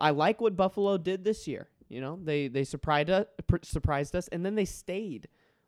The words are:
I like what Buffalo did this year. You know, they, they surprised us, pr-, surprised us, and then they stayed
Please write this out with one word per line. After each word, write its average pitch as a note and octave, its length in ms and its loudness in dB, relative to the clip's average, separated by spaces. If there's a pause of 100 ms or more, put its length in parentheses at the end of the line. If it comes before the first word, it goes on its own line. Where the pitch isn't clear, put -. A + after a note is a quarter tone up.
I D3+ 100 6
like D#3 300 2
what A3 160 2
Buffalo G3 420 2
did F#3 260 -4
this G#3+ 240 -2
year. - 200 -6 (200)
You A#2+ 140 -10
know, D#3 200 -8
they, D3 260 0
they C3+ 160 0
surprised D3 460 0
us, F#3+ 160 4 (220)
pr-, F3 140 6
surprised D3 520 -2
us, F3+ 140 -4
and F3 180 -4
then G3+ 80 -2
they G#3 120 2
stayed F#3 600 -8 (420)